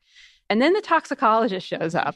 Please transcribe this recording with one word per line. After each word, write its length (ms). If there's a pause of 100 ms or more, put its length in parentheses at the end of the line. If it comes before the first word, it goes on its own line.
(500)
And 120
then 100
the 80
toxicologist 840
shows 300
up 200